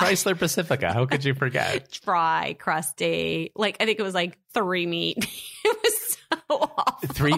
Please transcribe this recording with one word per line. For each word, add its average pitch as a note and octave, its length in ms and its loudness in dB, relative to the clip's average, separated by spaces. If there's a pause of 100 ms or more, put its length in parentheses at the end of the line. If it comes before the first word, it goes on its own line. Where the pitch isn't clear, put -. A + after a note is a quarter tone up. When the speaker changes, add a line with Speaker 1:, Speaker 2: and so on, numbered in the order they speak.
(140)
Speaker 1:
Chrysler F#3 260 0
Pacifica. D#3 540 0
How A#2+ 120 4
could C3+ 180 0
you C3+ 120 2
forget? - 640 -2
Speaker 2:
<laughs> - 40 -20
dry, E3 560 0
crusty, E3 960 -2
like, G3+ 240 -2
I A3 60 0
think G#3+ 140 2
it A3 40 0
was, F#3+ 120 -2
like, F3 240 -2 (160)
three F3+ 320 0
meat. E3+ 440 -2
<laughs> - 60 -14 (240)
It A4 220 2
was - 340 0 (140)
so D#4+ 80 -2 (100)
awful. - 600 -2
Speaker 1:
Three, D3 280 2